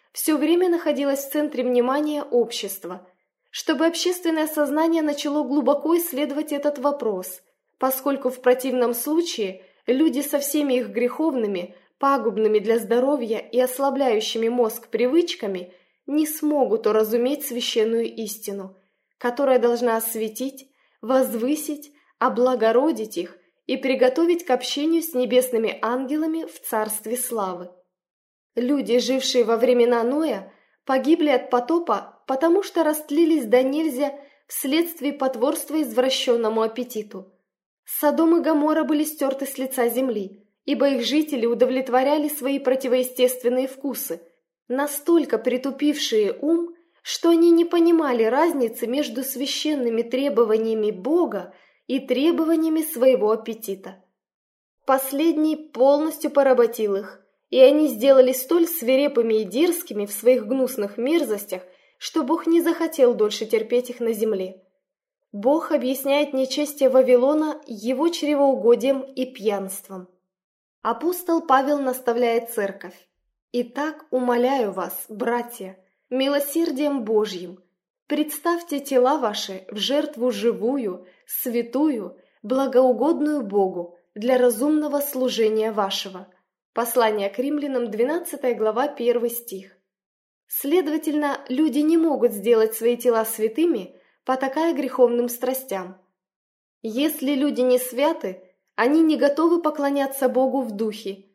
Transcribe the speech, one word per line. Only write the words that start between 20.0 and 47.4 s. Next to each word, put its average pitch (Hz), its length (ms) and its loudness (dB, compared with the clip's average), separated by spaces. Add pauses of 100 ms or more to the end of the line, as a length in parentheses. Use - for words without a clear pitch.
возвысить, 262 920 -2 (260)
облагородить 233 1000 2
их 180 180 -8 (300)
и 262 100 -2
приготовить 269 680 2
к - 40 -2
общению 302 520 0
с - 100 -8
небесными 247 720 0
ангелами 302 640 -2
в - 120 -18
царстве 214 600 -4
славы. 185 500 -6 (880)
Люди, 247 420 0
жившие 247 440 0
во 220 140 0
времена 240 440 4
Ноя, 247 480 -2 (360)
погибли 294 420 2
от 247 220 0
потопа, 247 760 -2
потому 330 360 2
что 339 220 0
растлились 302 600 2
до 240 180 4
нельзя 277 560 -2 (280)
вследствие 285 680 -2
потворства 277 720 -2
извращённому 233 800 0
аппетиту. 220 720 -8 (500)
Содом 320 500 2
и 339 60 4
Гоморра 311 440 2
были 302 200 0
стёрты 277 400 -4
с - 140 -10
лица 262 300 -2
земли, 220 580 -4 (180)
ибо 277 240 2
их 247 160 0
жители 277 400 0
удовлетворяли 254 840 2
свои 277 300 -4
противоестественные 254 1080 0
вкусы, - 540 -8 (460)
настолько 285 680 0
притупившие 254 1040 0
ум, 339 340 0 (280)
что - 260 -2
они 339 220 6